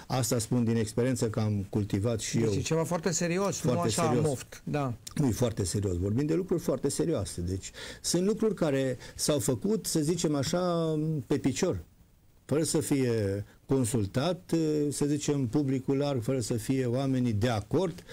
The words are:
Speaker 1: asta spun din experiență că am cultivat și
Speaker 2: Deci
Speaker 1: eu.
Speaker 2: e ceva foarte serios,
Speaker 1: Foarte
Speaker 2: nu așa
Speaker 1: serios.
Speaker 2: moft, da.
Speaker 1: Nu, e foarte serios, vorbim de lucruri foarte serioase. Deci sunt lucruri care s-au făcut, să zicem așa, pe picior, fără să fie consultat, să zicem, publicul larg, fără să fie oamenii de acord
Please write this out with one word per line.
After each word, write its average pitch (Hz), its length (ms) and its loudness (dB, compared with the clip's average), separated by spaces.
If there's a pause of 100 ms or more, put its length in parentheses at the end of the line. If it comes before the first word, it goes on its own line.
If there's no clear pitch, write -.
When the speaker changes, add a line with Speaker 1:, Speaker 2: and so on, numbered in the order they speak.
Speaker 1:
asta 127 320 0
spun 120 240 0
din 113 120 2
experiență 120 540 0
că 104 100 -2
am 107 300 0
cultivat 107 500 0
și - 180 -4
Speaker 2:
Deci 113 80 2
Speaker 1:
eu. 107 80 2
Speaker 2:
e 98 80 0
ceva 165 220 0
foarte 175 280 -2
serios, 175 460 0
Speaker 1:
Foarte 165 220 0
Speaker 2:
nu 170 60 0
așa 113 200 0
Speaker 1:
serios. 151 200 2
Speaker 2:
moft, - 380 -4
da. 143 300 -2 (220)
Speaker 1:
Nu, 143 120 2
e 117 40 4
foarte 107 320 0
serios, 95 340 0
vorbim 104 280 0
de 156 80 0
lucruri 175 280 0
foarte 147 280 -2
serioase. 139 520 -2
Deci 92 300 -4 (300)
sunt 180 240 0
lucruri 214 300 2
care 135 420 0 (180)
s-au 151 240 0
făcut, 165 460 0
să - 140 0
zicem 160 360 0
așa, 170 580 0 (340)
pe 147 100 2
picior, 131 460 0 (640)
fără 151 180 2
să 156 160 0
fie 113 680 2 (200)
consultat, 131 880 0 (360)
să 143 160 0
zicem, 143 420 2
publicul 135 500 0
larg, 139 260 0
fără 135 160 0
să 123 140 -2
fie 131 320 0
oamenii 123 480 2
de 107 160 2
acord 135 640 0